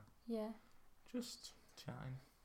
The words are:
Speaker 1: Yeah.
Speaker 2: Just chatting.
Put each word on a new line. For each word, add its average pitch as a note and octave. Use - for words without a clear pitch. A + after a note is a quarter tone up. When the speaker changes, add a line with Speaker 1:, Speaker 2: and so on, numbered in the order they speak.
Speaker 1:
Yeah. A3
Speaker 2:
Just -
chatting. -